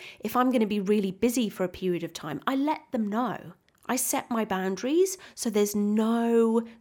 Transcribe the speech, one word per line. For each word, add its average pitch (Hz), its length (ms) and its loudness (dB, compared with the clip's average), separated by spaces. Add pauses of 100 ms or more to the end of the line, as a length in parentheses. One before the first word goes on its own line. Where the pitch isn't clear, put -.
(200)
if - 160 -6
I'm 254 140 4
gonna 233 160 4
be 208 140 -2
really 196 300 2
busy 233 380 0
for 190 160 -4
a 180 40 -2
period 180 360 -4
of 160 80 -10
time, - 340 -8
I 262 80 0
let 285 280 -2 (100)
them 226 160 -2
know. 208 440 -4 (340)
I 247 100 -2
set - 340 -4
my 226 140 0
boundaries 214 760 0 (160)
so - 160 -4
there's 208 240 2
no 226 880 4 (180)